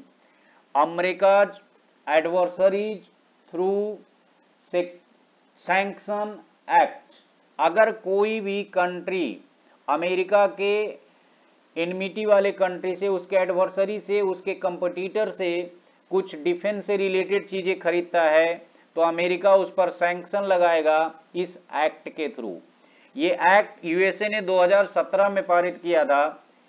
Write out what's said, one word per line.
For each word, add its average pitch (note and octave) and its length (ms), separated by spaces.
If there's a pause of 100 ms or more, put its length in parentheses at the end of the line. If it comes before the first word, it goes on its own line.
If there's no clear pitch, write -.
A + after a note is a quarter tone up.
(760)
America's F#3 840 (480)
adversaries F3+ 960 (460)
थ्रू G3 480 (1600)
sanction G3 880 (400)
act। - 400 (360)
अगर F#3 340
कोई G3+ 480
भी G3 240
country F3+ 760 (480)
अमेरिका F#3 580
के G3+ 520 (800)
enmity F#3 500
वाले G3+ 260
country F3+ 420
से, G3 140
उसके F#3 280
adversary F#3 640
से, G3 220
उसके F#3+ 340
competitor F3+ 760
से F3 420 (380)
कुछ F#3+ 260
defense F3 500
से G3+ 100
related F#3+ 500
चीजें F#3 320
खरीदता F3 440
है, E3 440 (300)
तो E3 40
अमेरिका F3 540
उस F3+ 200
पर F3+ 160
sanction F3 520
लगाएगा E3 720 (220)
इस F3+ 280 (100)
act D3+ 340
के D3 200
थ्रू। G#2 300 (580)
ये E3 160
act F#3+ 520
USA F#3 440
ने G#3+ 120
दो F#3 200
हज़ार F#3+ 260
सत्रह F#3+ 420
में G3 180
पारित F3 360
किया E3 220
था। C#3+ 400 (240)